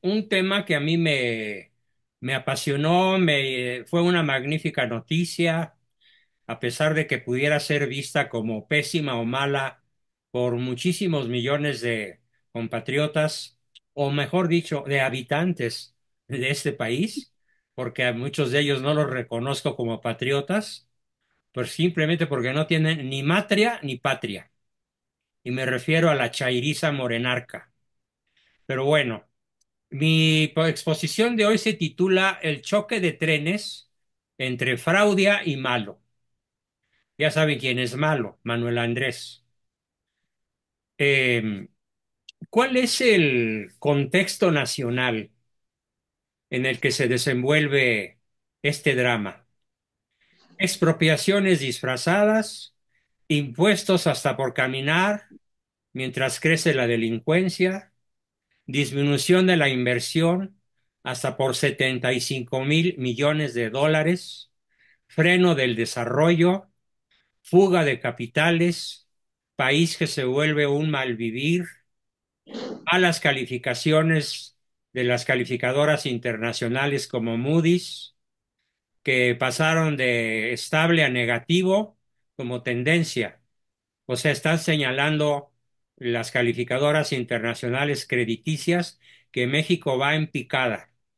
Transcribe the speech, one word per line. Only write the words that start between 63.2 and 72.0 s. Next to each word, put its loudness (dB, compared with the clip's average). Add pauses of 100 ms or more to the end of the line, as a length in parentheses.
de -2
dólares, 0 (560)
freno 4
del 0
desarrollo, 2 (720)
fuga 6
de 0
capitales, 0 (480)
país 2
que 0
se -4
vuelve 0
un 0
malvivir, -2 (1200)